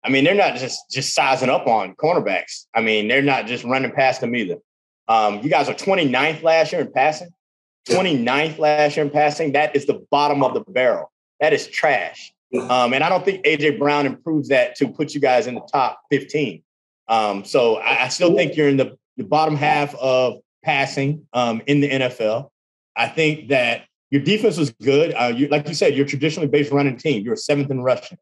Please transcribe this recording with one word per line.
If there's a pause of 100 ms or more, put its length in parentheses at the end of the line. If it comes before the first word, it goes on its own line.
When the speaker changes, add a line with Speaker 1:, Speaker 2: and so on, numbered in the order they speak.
Speaker 1:
I
mean,
they're
not
just, (120)
just
sizing
up
on
cornerbacks.
I
mean,
they're
not
just
running
past
them
either. (500)
Um,
you
guys
are
twenty-ninth
last
year
in
passing. (600)
Speaker 2:
Yeah.
Speaker 1:
Twenty-ninth
last
year
in
passing.
That
is
the
bottom
of
the
barrel. (260)
That
is
trash. (220)
Um,
and
I
don't
think
A
J
Brown
improves
that
to
put
you
guys
in
the (100)
top (100)
fifteen. (460)
Um,
so
I,
I
still
think
you're
in
the, (200)
the
bottom
half
of (280)
passing,
um,
in
the
N
F
L. (440)
I
think
that (260)
your
defense
was
good.
Uh,
you,
like
you
said,
you're
a
traditionally
based
running
team.
You're
seventh
in
rushing.